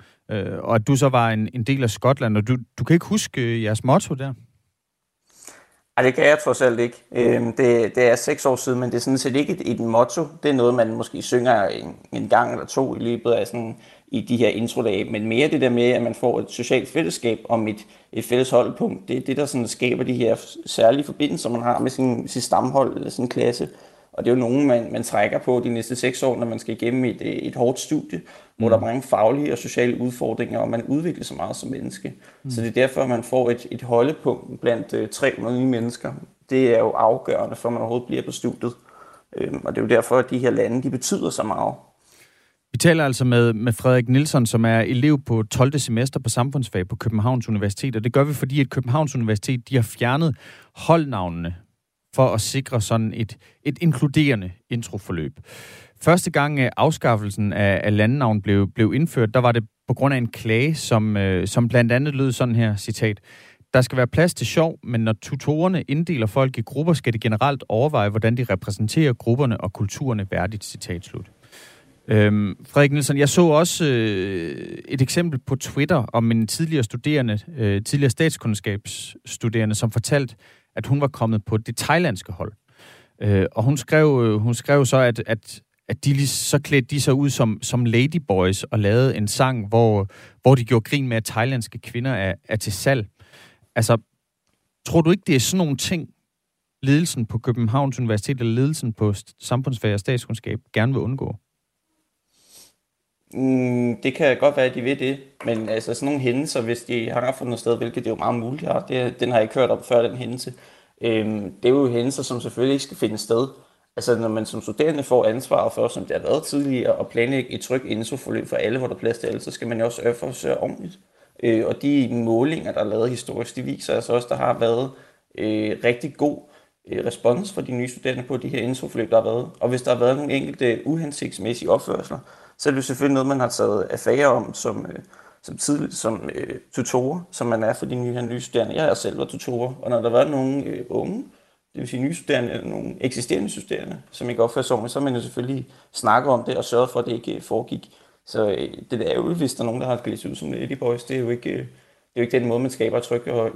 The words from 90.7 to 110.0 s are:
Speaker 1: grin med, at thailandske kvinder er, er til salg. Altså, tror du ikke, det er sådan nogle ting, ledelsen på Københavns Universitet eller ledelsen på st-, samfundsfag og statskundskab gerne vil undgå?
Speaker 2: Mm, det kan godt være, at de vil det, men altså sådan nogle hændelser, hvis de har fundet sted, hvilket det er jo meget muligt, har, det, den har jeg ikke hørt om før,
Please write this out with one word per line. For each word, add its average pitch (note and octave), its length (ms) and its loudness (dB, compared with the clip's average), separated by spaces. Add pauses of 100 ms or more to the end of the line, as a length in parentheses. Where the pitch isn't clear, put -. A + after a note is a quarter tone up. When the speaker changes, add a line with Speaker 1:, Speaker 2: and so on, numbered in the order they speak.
Speaker 1:
grin C#3 240 0
med, A#2 100 0
at A2 80 -2
thailandske A#2 540 -2
kvinder B2+ 320 -6
er, F#2+ 220 -2 (160)
er G#2+ 60 0
til G#2 180 -4
salg. B2+ 340 0 (680)
Altså, A#2 220 2 (880)
tror E3 160 4
du D#3+ 100 4
ikke, F#3+ 160 0
det D#3+ 80 2
er B2+ 40 4
sådan F#3 180 0
nogle D3+ 200 0
ting, - 320 -4 (760)
ledelsen C#3 420 2
på - 120 -6
Københavns B2 640 0
Universitet A#2 400 0
eller A2+ 140 0
ledelsen C3 400 0
på G#2 180 0
st-, - 280 -8
samfundsfag B2 540 -2
og G2+ 60 -2
statskundskab A#2 600 -4 (140)
gerne A#2 200 2
vil A2 80 0
undgå? B2+ 340 -4 (2000)
Speaker 2:
Mm, B2 720 0
det C3+ 120 -2
kan C#3 220 2
godt C#3+ 200 2
være, C3 80 4
at B2+ 100 -2
de B2 60 -6
vil C3+ 180 -2
det, C3+ 180 -2 (280)
men A2 240 -2
altså A2 240 -4
sådan C#3 120 -6
nogle C#3+ 160 0
hændelser, C3 400 0
hvis A#2 220 -4
de A#2 260 -4
har B2 280 -2
fundet A#2+ 220 -6
sted, A#2 180 0
hvilket A#2 260 -6
det - 40 -8
er A2+ 40 -2
jo G#2+ 40 -2
meget A#2 240 -2
muligt, B2+ 220 -6 (100)
har, - 160 -2
det, B2+ 320 -2
den B2 100 0
har B2 80 2
jeg A2 60 6
ikke A2 160 -4
hørt A#2+ 120 2
om A#2 120 -2
før, A#2+ 240 2